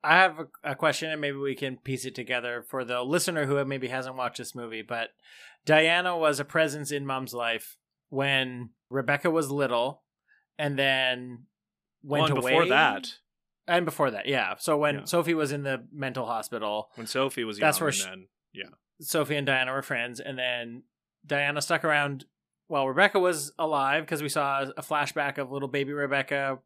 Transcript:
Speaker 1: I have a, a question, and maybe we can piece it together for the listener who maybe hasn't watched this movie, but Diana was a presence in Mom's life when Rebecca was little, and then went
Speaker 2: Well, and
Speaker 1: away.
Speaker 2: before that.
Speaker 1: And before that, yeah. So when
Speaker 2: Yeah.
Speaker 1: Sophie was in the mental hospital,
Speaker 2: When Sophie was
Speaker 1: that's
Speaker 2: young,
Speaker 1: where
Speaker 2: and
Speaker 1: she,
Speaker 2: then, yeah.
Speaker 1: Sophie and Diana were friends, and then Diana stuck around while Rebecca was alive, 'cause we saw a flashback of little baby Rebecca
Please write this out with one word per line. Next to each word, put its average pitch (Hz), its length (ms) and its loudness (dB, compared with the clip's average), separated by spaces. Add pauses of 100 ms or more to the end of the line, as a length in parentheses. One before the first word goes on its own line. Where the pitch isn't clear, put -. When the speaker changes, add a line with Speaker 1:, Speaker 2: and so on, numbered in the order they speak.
Speaker 1:
I 156 140 -2
have 180 220 2
a, 151 320 -10
a 131 40 -4
question, 160 360 -2
and 151 100 -6
maybe 143 160 -4
we 139 180 -6
can 131 220 -6
piece 131 280 -6
it 131 100 -10
together 120 520 -6
for 131 160 -6
the 123 200 -4
listener 156 420 0
who 139 180 0
maybe 135 240 -4
hasn't 127 300 -6
watched 123 200 -4
this 120 180 -10
movie, 113 260 -8
but 117 280 -6 (560)
Diana 170 520 4
was 151 220 2
a 143 60 -4
presence 151 460 0
in 139 140 -4
Mom's 131 280 -4
life 117 440 -4 (320)
when 131 640 0 (180)
Rebecca 143 420 2
was 160 200 2
little, 131 520 0 (540)
and 143 200 0
then 127 680 0 (580)
went 147 200 2
Speaker 2:
Well, 156 80 4
and 135 80 2
Speaker 1:
away. 127 120 2
Speaker 2:
before 160 160 6
that. 127 400 4 (600)
Speaker 1:
And 175 180 2
before 147 260 0
that, 101 140 -6
yeah. 110 320 0
So 156 200 0
when 147 180 2
Speaker 2:
Yeah. - 100 -8
Speaker 1:
Sophie 170 300 2
was 147 160 0
in 143 120 -4
the 131 300 -4
mental 131 320 -4
hospital, 107 680 -4
Speaker 2:
When 113 120 -10
Sophie 131 360 0
was 107 160 -6
Speaker 1:
that's 147 180 4
Speaker 2:
young, 165 80 0
Speaker 1:
where - 40 4
Speaker 2:
and 135 60 0
Speaker 1:
she, - 80 0
Speaker 2:
then, 95 240 -12 (240)
yeah. 95 180 -14 (300)
Speaker 1:
Sophie 151 380 0
and 143 100 -2
Diana 131 240 2
were 135 120 -2
friends, 120 360 -4
and 131 200 -8
then 123 440 -4 (420)
Diana 143 360 0
stuck 165 240 0
around 143 400 2 (420)
while 139 200 2
Rebecca 190 320 4
was 156 400 2
alive, 151 480 2
'cause 151 160 -4
we 147 60 -2
saw 139 320 0 (140)
a - 60 -10
flashback 147 560 0
of 131 140 -4
little 139 180 -4
baby 139 240 -2
Rebecca 139 720 0